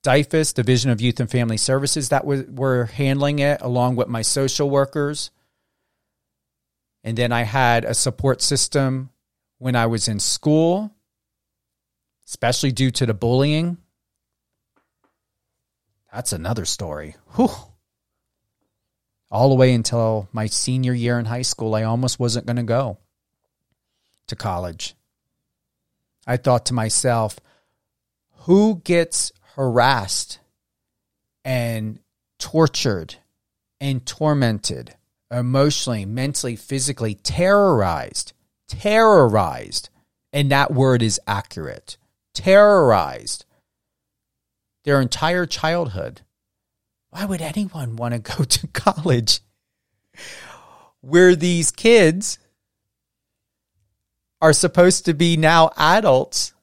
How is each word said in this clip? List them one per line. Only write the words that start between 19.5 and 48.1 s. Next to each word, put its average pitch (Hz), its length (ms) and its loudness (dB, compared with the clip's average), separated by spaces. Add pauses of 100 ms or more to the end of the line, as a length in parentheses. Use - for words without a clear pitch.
way 127 180 6
until 110 580 -2
my 110 140 -4
senior 127 480 -4
year 120 240 -2
in 117 60 -4
high 120 180 -6
school, 110 320 -4
I 107 80 0
almost 120 380 -2
wasn't 120 260 -2
gonna 120 160 -4
go 117 360 -2 (1300)
to - 80 -10
college. 90 580 -8 (1300)
I 123 100 -2
thought 123 300 0
to 127 80 -4
myself, 113 640 -2 (1040)
Who 196 420 2
gets 170 480 -2 (240)
harassed 123 840 0 (1040)
and 117 540 -4 (400)
tortured 120 800 -2 (640)
and 135 240 -6
tormented 117 880 -2 (360)
emotionally, 123 760 0
mentally, 123 520 -6
physically, 127 580 -6
terrorized, 143 1160 0 (360)
terrorized, 139 1200 2 (440)
and 143 180 0
that 139 220 2
word 127 300 4
is 107 240 -2
accurate, 82 720 -10 (380)
terrorized 135 1120 4 (1400)
their 139 160 2
entire 165 460 -2
childhood. 127 720 -6 (880)
Why 185 140 -8
would 190 160 -4
anyone 160 560 -6
want 120 160 -4